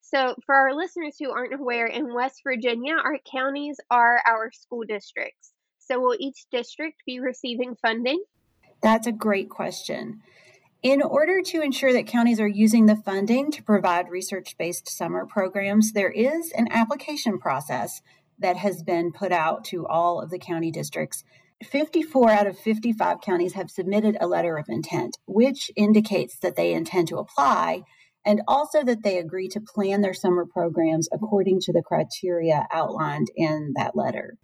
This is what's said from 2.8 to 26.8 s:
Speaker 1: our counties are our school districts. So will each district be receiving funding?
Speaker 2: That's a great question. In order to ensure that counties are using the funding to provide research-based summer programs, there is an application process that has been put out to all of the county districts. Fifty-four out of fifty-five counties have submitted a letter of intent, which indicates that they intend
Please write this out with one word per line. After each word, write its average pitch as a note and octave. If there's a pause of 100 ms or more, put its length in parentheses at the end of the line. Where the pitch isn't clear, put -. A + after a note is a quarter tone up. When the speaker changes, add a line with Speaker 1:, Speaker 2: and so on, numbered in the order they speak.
Speaker 1:
our C#4+ (120)
counties C#4 (120)
are A#3+
our A3+
school -
districts. - (240)
So B3+
will B3
each -
district -
be B3+
receiving B3
funding? B3 (580)
Speaker 2:
That's A3
a A#3+
great G#3+
question. - (600)
In C#4
order D#4+
to E4+
ensure C4
that G#3
counties A#3
are G#3+
using G#3+
the G#3+
funding G#3+
to -
provide F3+
research-based F3+
summer F3
programs, G3+
there G3
is D4+
an A#3
application A#3
process C3 (380)
that F3+
has F#3
been E3+
put F#3
out E3
to F3
all E3+
of E3
the F3+
county E3
districts. D#3+ (400)
Fifty-four C#4+
out G#3
of F#3
fifty-five A3
counties F3+
have F#3
submitted G#3
a F3
letter E3+
of D3+
intent, -
which A#3+
indicates G#3
that F3+
they E3+
intend E3